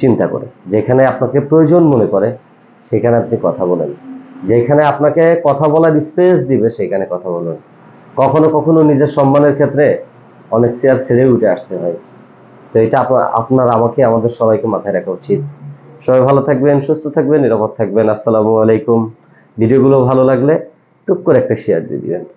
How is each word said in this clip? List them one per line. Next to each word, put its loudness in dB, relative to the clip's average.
চিন্তা 0
করে -8
যেখানে 0
আপনাকে -4
প্রয়োজন 4
মনে 2
করে 0
সেখানে 0
আপনি -6
কথা -4
বলেন, -2
যেখানে 2
আপনাকে 0
কথা 0
বলার 2
স্পেস 2
দিবে 2
সেখানে -4
কথা -8
বলুন। -8
কখনো 2
কখনো 2
নিজের 2
সম্মানের 2
ক্ষেত্রে 0
অনেক 2
চেয়ার 2
ছেড়ে 2
উঠে 0
আসতে -12
হয়, -6
তো -2
এটা 0
আপনা-, 0
আপনার, 0
আমাকে, 0
আমাদের 0
সবাইকে 2
মাথায় -4
রাখা -6
উচিত। -4
সবাই 2
ভালো 4
থাকবেন, 2
সুস্থ -2
থাকবেন, 0
নিরাপদ 0
থাকবেন। 0
আসসালামু 0
আলাইকুম। 2
ভিডিওগুলো 2
ভালো 2
লাগলে 0
টুক 0
করে 4
একটা -2
শেয়ার -2
দিয়ে -8
দিবেন। -8